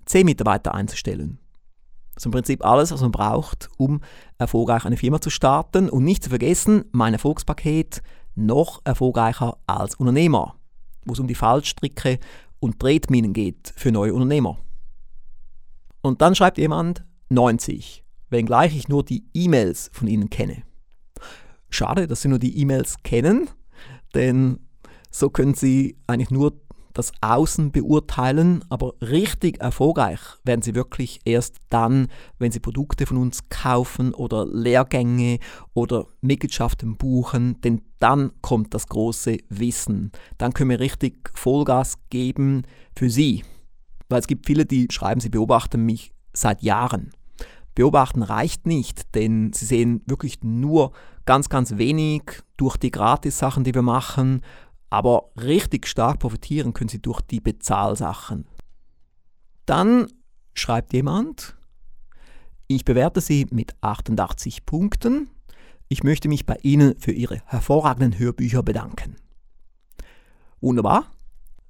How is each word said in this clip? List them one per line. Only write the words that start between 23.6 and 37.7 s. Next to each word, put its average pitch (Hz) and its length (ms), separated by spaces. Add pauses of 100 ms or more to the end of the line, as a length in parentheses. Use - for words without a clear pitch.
denn 127 460 (500)
so 139 220
können 139 240
Sie 135 500
eigentlich 120 240
nur 139 320 (320)
das - 180 (100)
Außen 143 500
beurteilen, 151 1000
aber 123 320
richtig 156 580
erfolgreich 123 600 (240)
werden 117 180
Sie 107 140
wirklich - 500
erst 117 320 (120)
dann, 123 400 (280)
wenn 120 140
Sie 120 80
Produkte 139 480
von 131 100
uns 127 320
kaufen 127 640
oder 113 320
Lehrgänge 120 920 (340)
oder 120 320 (160)
Mitgliedschaften 127 720
buchen, 123 640
denn 117 200 (160)